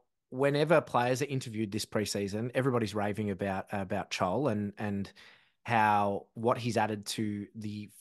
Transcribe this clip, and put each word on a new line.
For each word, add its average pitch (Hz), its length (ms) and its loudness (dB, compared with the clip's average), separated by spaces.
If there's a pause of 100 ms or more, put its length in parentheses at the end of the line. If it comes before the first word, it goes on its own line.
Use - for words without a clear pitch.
(300)
whenever 143 500 4
players 123 420 2
are 139 40 -2
interviewed 113 440 -4
this 101 140 -2
preseason, 107 720 -2
everybody's 120 400 0
raving 104 360 -2
about, 95 400 -4
about 98 400 -4
Chol 113 400 0
and, 104 280 -2
and 101 340 -4 (520)
how, 104 720 4
what 120 240 2
he's 113 180 -2
added 107 300 0
to 104 480 -4
the 104 340 -8 (120)